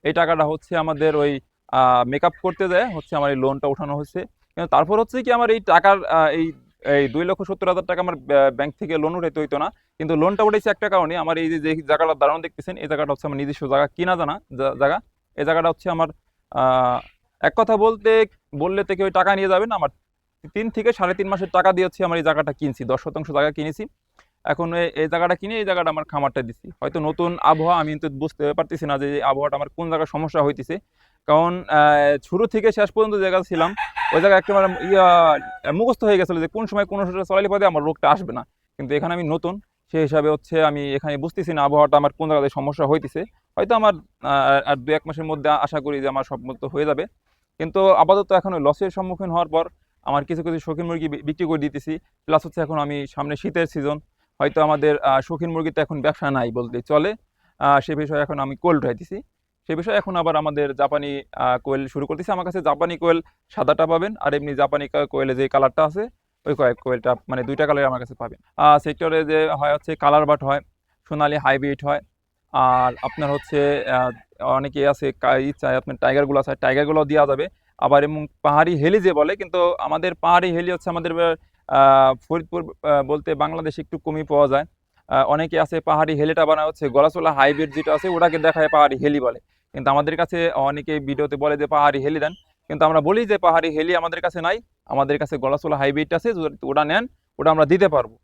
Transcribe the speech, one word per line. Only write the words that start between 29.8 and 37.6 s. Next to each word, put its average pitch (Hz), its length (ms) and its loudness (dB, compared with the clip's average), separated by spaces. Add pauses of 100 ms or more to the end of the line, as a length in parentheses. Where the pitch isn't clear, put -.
জায়গায় 160 160 -2
সমস্যা 151 360 -4
হইতেছে। 143 360 -4 (480)
কারণ, 170 420 2
আহ, 147 560 4
শুরু 208 220 0
থেকে 220 260 0
শেষ 208 200 0
পর্যন্ত 220 220 0
যে 202 60 -2
জায়গায় 190 220 2
ছিলাম, 175 320 0 (380)
ওই 165 80 4
জায়গায় 190 180 6
একেবারে 190 540 2
ইয়া, 175 460 6 (340)
মুখস্থ 233 320 0
হয়ে 208 140 4
গেছিলো 175 220 0
যে 165 80 -4
কোন 220 180 -6
সময় 202 180 -2
কোন 196 160 -6
ওষুধটা 185 240 -4
চালাইলে 196 240 0
পরে 202 180 2